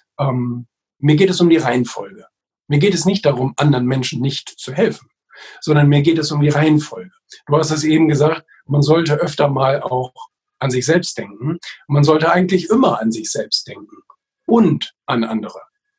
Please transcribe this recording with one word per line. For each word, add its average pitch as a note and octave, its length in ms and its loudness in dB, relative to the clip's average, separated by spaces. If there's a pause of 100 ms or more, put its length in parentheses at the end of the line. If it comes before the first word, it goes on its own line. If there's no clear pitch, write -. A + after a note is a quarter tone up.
(200)
Ähm, B2 480 -4 (320)
mir D3+ 160 4
geht F#3+ 140 4
es F3 100 -2
um F3 100 4
die E3 80 6
Reihenfolge. A#2 680 -4 (420)
Mir D3 120 2
geht F#3+ 140 4
es D3+ 120 -4
nicht F#3+ 200 0
darum, C3 300 0
anderen B2+ 300 2
Menschen B2+ 360 -4
nicht C#3+ 280 -6
zu - 240 -12
helfen, - 360 -4 (520)
sondern D3 260 2
mir C#3+ 140 4
geht E3 180 2
es D3+ 120 -4
um D3 100 -2
die D3 80 4
Reihenfolge. D3 600 0 (360)
Du D3 100 2
hast D#3 140 0
es D3+ 140 -4
eben D#3 240 4
gesagt, D3+ 340 0 (220)
man C#3+ 160 0
sollte D3+ 340 2
öfter - 320 -2
mal C3+ 340 0
auch B2+ 320 -6 (500)
an C3 80 -2
sich B2 140 -2
selbst E3+ 320 0
denken. A2+ 420 -8 (280)
Man C#3+ 160 2
sollte D#3 280 2
eigentlich F3+ 380 0
immer G#3+ 300 2
an A2 120 -2
sich A2 200 -8
selbst - 360 -6
denken - 300 -20 (500)
und G#3 460 2 (120)
an A#2+ 180 -2
andere. A2 380 -8 (380)